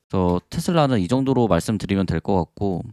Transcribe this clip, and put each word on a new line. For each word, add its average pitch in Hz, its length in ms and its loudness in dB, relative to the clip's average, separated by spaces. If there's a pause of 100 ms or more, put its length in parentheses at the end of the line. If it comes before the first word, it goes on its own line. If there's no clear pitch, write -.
그래서 90 320 0 (100)
테슬라는 151 500 0
이 87 80 -2
정도로 127 400 2
말씀드리면 95 580 0
될 82 140 -2
것 101 160 -2
같고 92 460 -4 (100)